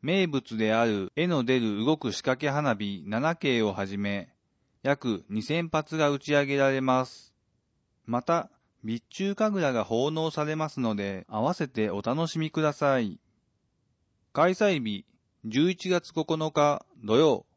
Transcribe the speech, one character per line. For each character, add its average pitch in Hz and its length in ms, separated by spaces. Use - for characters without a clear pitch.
名 180 240
物 135 300
で 110 180
あ 117 100
る 101 300
絵 170 140
の 143 160
出 127 160
る 110 240
動 151 120
く 117 160
仕 - 100
掛 131 140
け 143 140
花 139 240
火 101 320
七 135 300
景 123 260
を 104 100
は 98 140
じ 101 120
め、 101 300
約 127 460
二 107 140
千 165 260
発 156 280
が 151 140
打 139 80
ち 147 160
上 143 100
げ 139 120
ら 135 140
れ 135 100
ま 131 260
す。 - 260
ま 120 180
た、 - 280
備 110 180
中 196 260
神 208 240
楽 139 140
が 110 100
奉 120 260
納 160 220
さ 151 120
れ 156 120
ま 156 120
す - 120
の 113 160
で、 98 320
合 110 140
わ 156 120
せ 151 140
て 107 220
お 101 120
楽 151 240
し 160 140
み 156 100
く 156 120
だ 147 100
さ 139 260
い。 104 220
開 175 220
催 185 280
日、 104 240
十 131 260
一 185 180
月 180 240
九 160 120
日 151 480
土 110 120
曜。 143 300